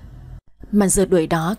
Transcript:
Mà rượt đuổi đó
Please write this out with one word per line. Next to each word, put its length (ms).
Mà 160
rượt 220
đuổi 160
đó 320